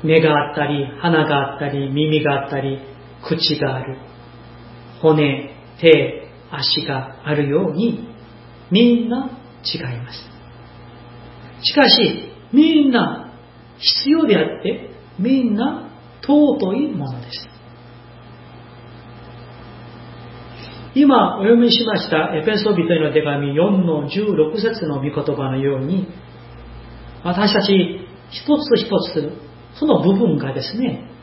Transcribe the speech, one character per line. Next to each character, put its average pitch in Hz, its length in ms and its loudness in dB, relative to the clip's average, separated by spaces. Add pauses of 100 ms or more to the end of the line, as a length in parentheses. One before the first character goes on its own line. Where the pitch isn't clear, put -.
目 160 180 4
が 151 280 2
あ - 20 -12
っ - 40 -10
た 147 100 -2
り、 143 200 -2 (140)
鼻 165 260 2
が 139 280 -2
あ - 40 -14
っ - 20 -14
た 143 100 -4
り、 139 200 -4
耳 151 340 0
が 139 200 0
あ - 40 -10
っ - 20 -12
た 139 100 -4
り、 135 200 -4 (440)
口 160 340 -2
が 131 200 -2
あ 131 60 -8
る、 135 140 -10 (1040)
骨、 151 540 2 (240)
手、 - 480 4 (240)
足 143 340 -4
が 131 380 -8
あ 151 100 -2
る 147 140 0
よ 160 220 2
う - 40 -6
に、 - 360 -2 (600)
み 226 360 4
ん 233 40 -4
な 262 200 -4 (340)
違 - 140 -8
い - 40 -8 (180)
ま 123 120 -14
す。 - 180 -18 (1300)
し - 120 -4
か 269 160 6
し、 - 440 0 (180)
み 302 380 6
ん - 20 0
な 190 400 -2 (460)
必 - 320 -2
要 311 180 4
で 190 100 4
あ 160 40 2
っ - 20 2 (180)
て、 - 280 -6 (280)
み 254 260 0
ん 214 120 0
な 269 340 -4 (320)
尊 269 540 2
い 294 160 -2
も 139 200 -6
の 123 100 -12
で 120 100 -16
す。 - 160 -14 (3500)
今 - 420 4
お - 20 -10
読 220 180 6
み 240 160 4
し 240 120 2
ま 208 120 -2
し - 140 -6
た 156 240 0
エ 156 100 -2
ペ 214 120 0
ソ 208 180 0
ビ 170 120 0
ト 170 60 2
へ 160 60 2
の 151 120 0
手 151 120 2
紙 143 320 -2
四 185 280 2
の 151 260 -2
十 208 160 -4
六 165 360 0
節 202 240 -2
の 143 120 -4
御 131 60 -6
言 147 100 -4 (220)
葉 135 140 -4
の 131 80 -4
よ 135 200 0
う - 20 -4
に、 180 280 -2 (1160)
私 180 300 0
た 202 100 2
ち - 440 2 (220)
一 - 300 0
つ - 160 2
一 - 120 0 (240)
つ、 127 200 -4 (480)
そ 302 80 0
の 160 160 4
部 185 160 4
分 180 180 2
が 135 160 -4
で 131 80 -6
す - 160 -10
ね 233 320 -4 (140)